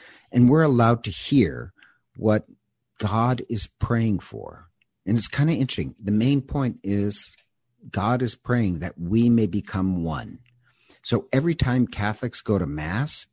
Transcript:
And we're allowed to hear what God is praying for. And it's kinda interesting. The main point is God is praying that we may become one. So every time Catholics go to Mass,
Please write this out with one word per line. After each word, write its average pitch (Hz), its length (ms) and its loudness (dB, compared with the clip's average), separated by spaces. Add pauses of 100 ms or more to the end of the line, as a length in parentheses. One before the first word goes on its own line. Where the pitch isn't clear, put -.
(300)
And 123 200 6
we're 156 140 6
allowed 120 420 4
to - 60 -8
hear 76 600 0 (460)
what 107 280 0 (520)
God 113 500 0
is 113 200 -6
praying 113 520 -2
for. - 480 -14 (380)
And 113 120 0
it's 110 120 -4
kinda 151 240 0
interesting. 117 500 -4
The 101 80 -2
main 127 300 2
point 135 420 -4
is 101 500 -2 (560)
God 117 320 0
is 123 140 -4
praying 110 440 0
that 87 200 -8
we 110 300 2
may 113 180 4
become 92 560 -2
one. 78 360 -6 (640)
So - 300 -2
every 160 240 0
time 123 320 2
Catholics 107 540 -6
go 101 180 0
to 82 60 0
Mass, 80 680 -6